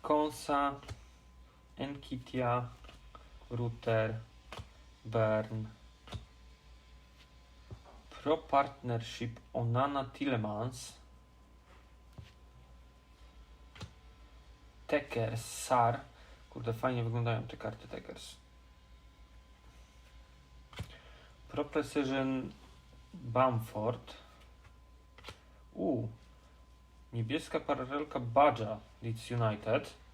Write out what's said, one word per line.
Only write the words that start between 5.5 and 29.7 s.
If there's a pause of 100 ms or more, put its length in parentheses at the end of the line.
Pro
Partnership, (140)
Onana,
Tielemans. (4000)
Tekers,
SAR. (500)
Kurde,
fajnie
wyglądają
te
karty
Tekers. (3000)
Pro
Precision, (640)
Bamford. (1600)
U. (1080)
Niebieska
paralelka
Badża, (220)
Leeds
United. (100)